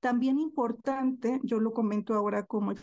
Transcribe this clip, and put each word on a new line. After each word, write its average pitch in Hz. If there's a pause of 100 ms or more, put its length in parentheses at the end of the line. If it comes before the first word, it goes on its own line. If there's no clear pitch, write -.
también 254
importante, 262
yo 226
lo 226
comento 208
ahora 208
como 202